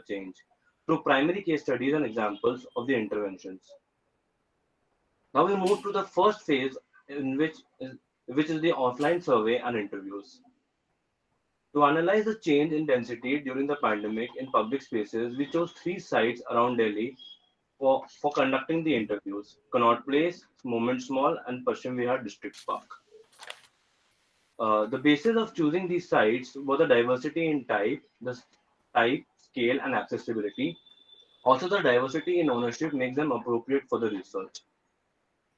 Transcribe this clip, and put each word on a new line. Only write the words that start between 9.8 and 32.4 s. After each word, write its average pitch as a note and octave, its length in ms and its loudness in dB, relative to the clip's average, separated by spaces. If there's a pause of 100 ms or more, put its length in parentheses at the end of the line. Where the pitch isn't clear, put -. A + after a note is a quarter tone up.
To D3 80 6
analyze E3+ 420 4
the G#3+ 100 -2
change D3+ 380 2
in D3+ 140 -2
density B2 520 0
during C3+ 280 -4
the C#3+ 80 0
pandemic A2 540 -2 (100)
in C3+ 120 -10
public A#2 300 0
spaces, A#2 560 -4
we C#3+ 80 -2
chose E3 280 -2
three F#3 260 -6
sites A#2 500 0
around B2 280 2
Delhi A2+ 380 0 (640)
for, C3+ 260 2 (160)
for C#3+ 120 -2
conducting C3+ 520 0
the D#3 120 2
interviews: G#2 640 -6 (140)
Connaught A#2 360 2
Place, D#3+ 360 0 (200)
Moments B2 480 -2
Mall, C#3 340 2
and B2+ 180 -8
Paschim B2+ 340 -2
Vihar B2 260 0
District G2+ 420 -14
Park. - 220 -6 (1700)
Uh, G#2+ 280 2
the B2+ 100 -4
basis D3 380 2
of A3+ 180 0
choosing E3+ 340 0
these F3 220 -4
sites B2 460 2
were C#3 220 -2
the D#3+ 100 4
diversity C3+ 640 2
in C#3 140 -2
type, A2+ 360 -2 (200)
the B2 100 -8
s-, B2 120 -12 (520)
type, A#2+ 280 2 (140)
scale, B2 460 0
and C3+ 100 -2
accessibility. A2+ 840 -4 (680)
Also, B2+ 240 4
the G3 140 2
diversity C#3+ 580 2
in D#3 100 4